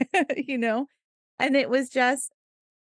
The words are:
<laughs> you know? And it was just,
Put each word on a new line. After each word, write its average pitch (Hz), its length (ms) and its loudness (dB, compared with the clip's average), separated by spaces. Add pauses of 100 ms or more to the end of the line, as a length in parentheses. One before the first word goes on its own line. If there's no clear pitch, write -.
(120)
<laughs> 349 240 0
you 269 220 -4
know? 233 280 0 (520)
And 262 180 2
it 269 120 2
was 254 220 0
just, 262 420 0 (480)